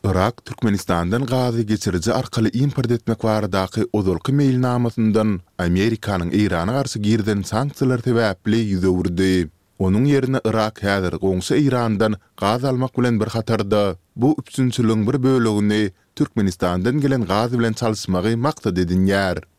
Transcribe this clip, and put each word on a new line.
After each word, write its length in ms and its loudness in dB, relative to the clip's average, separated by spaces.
Irak 420 0
Türkmenistandan 800 -2
gazy 360 0
geçirici 520 -2
arkaly 400 0
import 380 0
etmek 320 -2
baradaky 580 0
ozalky 380 0
meýilnamasyndan 1080 0
Amerikanyň 760 0
Irana 380 0
garşy 280 -4
girden 440 0
sanksiýalar 600 -2
sebäpli 640 0
ýüze 200 0
urdy. 640 2
Onuň 320 2
ýerine 280 0
Irak 340 -2
häzir 300 0
goňşy 320 0
Irandan 480 0
gaz 260 0
almak 340 -2
bilen 220 2
bir 80 0
hatarda 680 0
bu 260 2
üçünçiligiň 680 0
bir 160 -2
bölegini 680 2
Türkmenistandan 880 0
gelen 240 0
gaz 340 0
bilen 140 0
çalyşmagy 640 -2
maksat 420 -2
edinýär. 680 0